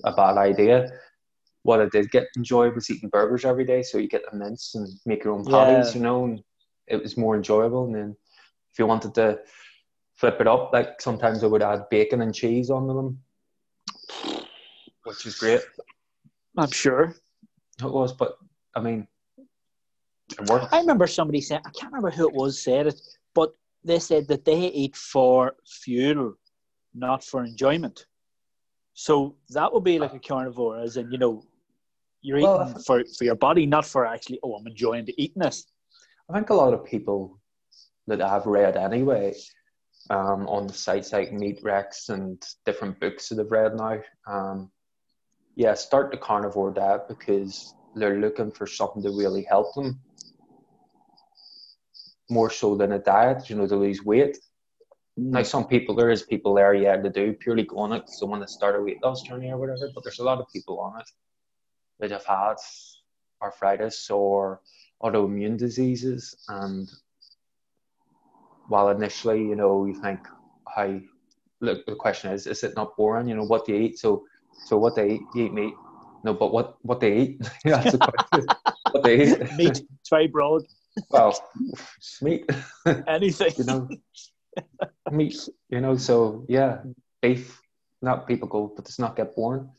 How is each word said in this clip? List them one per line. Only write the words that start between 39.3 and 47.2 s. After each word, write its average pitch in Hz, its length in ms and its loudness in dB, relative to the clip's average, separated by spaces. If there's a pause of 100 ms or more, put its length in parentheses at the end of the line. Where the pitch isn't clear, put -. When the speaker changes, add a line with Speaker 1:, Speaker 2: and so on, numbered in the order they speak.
Speaker 1:
um, 98 400 -2
on 101 180 -4
the 98 60 -12
sites - 400 -4
like 101 180 -2
Meat 101 320 -6
Rex 101 460 -4
and 95 340 -8 (220)
different 101 340 -6
books - 300 -6
that 110 100 -6
I've 107 120 -4
read 110 260 2
now, 110 240 -6 (260)
um, 98 420 -8 (840)
yeah, 113 200 2
start 139 360 0
the 127 60 -10
carnivore 101 540 -2
diet 98 360 -2
because 98 640 -6 (220)